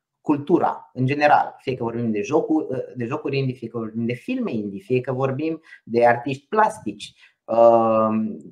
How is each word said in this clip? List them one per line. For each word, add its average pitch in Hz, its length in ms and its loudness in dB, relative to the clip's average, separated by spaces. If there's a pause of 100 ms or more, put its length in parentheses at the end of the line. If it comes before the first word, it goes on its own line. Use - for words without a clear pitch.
(220)
cultura, - 720 0
în 127 120 -2
general, 143 520 4
fie 127 180 -4
că 120 80 -8
vorbim 117 280 -2
de 104 100 -2
jocuri, 156 480 0
uh, 127 80 -4 (180)
de 120 100 -6
jocuri 139 320 -4
indie, 131 160 -2
fie 117 140 -12
că 117 100 -10
vorbim 113 280 -6
de 120 80 -2
filme 233 380 -6
indie, 104 280 -6
fie 127 220 -2
că 131 100 -6
vorbim 135 500 -4 (220)
de 120 220 2
artiști - 420 0
plastici. - 680 -4 (300)
Uh, 110 920 4 (160)